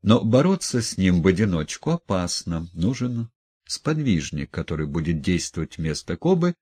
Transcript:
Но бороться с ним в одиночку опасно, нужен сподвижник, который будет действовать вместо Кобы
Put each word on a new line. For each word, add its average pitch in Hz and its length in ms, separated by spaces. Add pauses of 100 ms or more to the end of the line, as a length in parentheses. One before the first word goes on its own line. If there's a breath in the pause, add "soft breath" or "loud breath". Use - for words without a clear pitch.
Но 110 200
бороться 127 580
с - 160
ним 90 240
в 85 60
одиночку 90 640
опасно, 87 800
нужен 117 560 (360)
сподвижник, 95 840
который 78 360
будет 78 340
действовать 82 560
вместо 80 400
Кобы 175 440